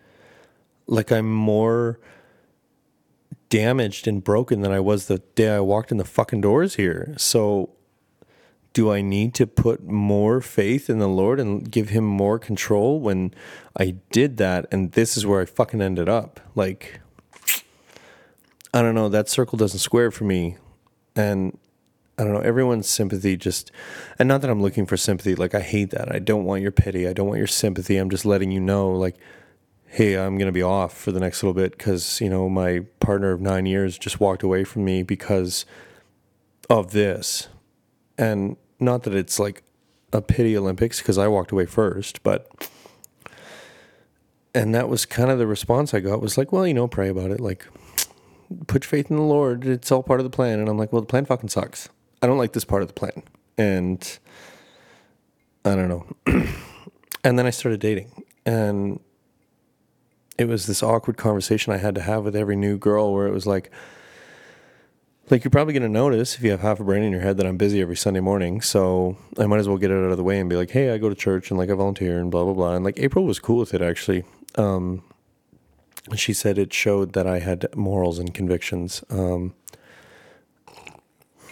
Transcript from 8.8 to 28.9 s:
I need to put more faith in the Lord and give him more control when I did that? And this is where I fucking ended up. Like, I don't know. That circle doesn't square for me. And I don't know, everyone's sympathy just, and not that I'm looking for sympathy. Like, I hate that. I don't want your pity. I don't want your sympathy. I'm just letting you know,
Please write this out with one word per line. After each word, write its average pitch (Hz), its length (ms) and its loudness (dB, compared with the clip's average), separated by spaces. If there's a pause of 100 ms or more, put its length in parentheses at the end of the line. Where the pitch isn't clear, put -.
I 101 100 0
need 101 340 0
to 123 100 4
put - 380 0
more 104 580 2
faith 113 480 0
in 113 80 0
the 101 100 2
Lord 98 320 2
and 104 300 -4
give 107 200 -2
him 110 140 2
more 101 360 0
control 110 600 0
when 95 340 -2 (440)
I 92 200 -2 (140)
did 127 260 2
that? 92 340 0
And 95 220 -2
this 113 220 2
is 104 100 -2
where 101 160 2
I 87 40 0
fucking 110 360 0
ended 92 280 -2
up. 110 300 -2 (160)
Like, 95 440 -4 (1700)
I 120 80 2
don't 113 140 2
know. 107 140 2
That 104 200 0
circle 123 280 -2
doesn't 98 220 0
square 120 300 2
for - 140 -10
me. 90 340 0 (580)
And 101 400 0 (640)
I 113 60 0
don't 104 100 0
know, 104 60 0
everyone's 117 500 0
sympathy 95 480 0
just, - 340 -6 (460)
and 127 100 4
not 135 140 4
that 135 80 0
I'm 107 120 2
looking 98 260 0
for 95 100 0
sympathy. 95 380 0
Like, 87 180 -2
I 104 80 0
hate 101 300 -2
that. - 220 -6
I - 40 -2
don't 104 260 0
want 98 200 -2
your 101 80 -2
pity. 92 360 2
I 90 60 -2
don't 98 140 -2
want 107 100 -4
your 101 100 -2
sympathy. 95 500 0
I'm 95 120 0
just 95 160 -2
letting 95 260 2
you 95 80 0
know, 98 320 2